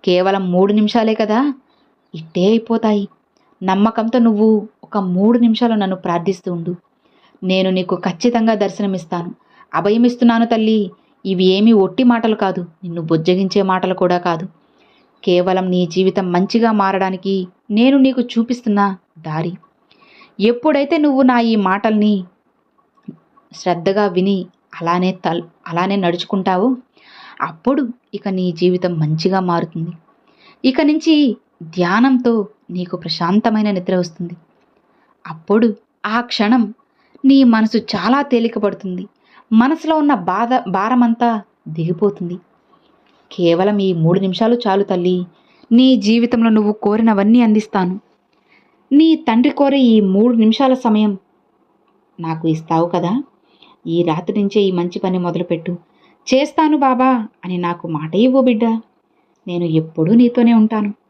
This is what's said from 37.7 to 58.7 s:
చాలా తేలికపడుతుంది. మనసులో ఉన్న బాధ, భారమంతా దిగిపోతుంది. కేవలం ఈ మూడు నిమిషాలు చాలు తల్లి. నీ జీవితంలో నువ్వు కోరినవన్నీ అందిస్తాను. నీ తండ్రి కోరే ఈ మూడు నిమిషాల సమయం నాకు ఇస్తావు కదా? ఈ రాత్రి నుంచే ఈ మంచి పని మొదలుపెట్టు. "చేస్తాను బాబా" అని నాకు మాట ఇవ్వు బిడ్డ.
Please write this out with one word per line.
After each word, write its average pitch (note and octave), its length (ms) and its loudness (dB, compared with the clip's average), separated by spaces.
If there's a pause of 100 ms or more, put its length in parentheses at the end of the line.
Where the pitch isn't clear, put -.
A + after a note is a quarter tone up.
చాలా G#3+ 440 -2
తేలికపడుతుంది. G#3 840 -2 (460)
మనసులో D#4 440 0
ఉన్న D4 180 2
బాధ, G3+ 400 -2 (140)
భారమంతా A3+ 760 0 (260)
దిగిపోతుంది. F3 680 -4 (960)
కేవలం F3+ 460 2
ఈ F#3+ 140 0
మూడు E3+ 280 2
నిమిషాలు A3 460 0
చాలు G3 160 0
తల్లి. F3+ 440 -2 (460)
నీ B3+ 240 6
జీవితంలో A3+ 540 2
నువ్వు G#3+ 220 2
కోరినవన్నీ G#3+ 720 2
అందిస్తాను. G#3 580 0 (920)
నీ D#4 220 6
తండ్రి B3 380 2
కోరే C#4 260 2
ఈ A3+ 220 6
మూడు G3+ 360 2
నిమిషాల A3+ 380 4
సమయం G#3+ 440 0 (1040)
నాకు E3 280 -6
ఇస్తావు D#3+ 400 -2
కదా? F#3 340 -4 (640)
ఈ E3 160 -2
రాత్రి E3+ 400 -2
నుంచే G3+ 200 0
ఈ G3 80 0
మంచి F3 280 -4
పని F#3 200 -2
మొదలుపెట్టు. F3 580 -6 (580)
"చేస్తాను D4+ 420 0
బాబా" B3+ 520 0 (160)
అని F3+ 140 -6
నాకు F3 300 -6
మాట D#3+ 260 -6
ఇవ్వు B3+ 260 2
బిడ్డ. A#3+ 240 0 (840)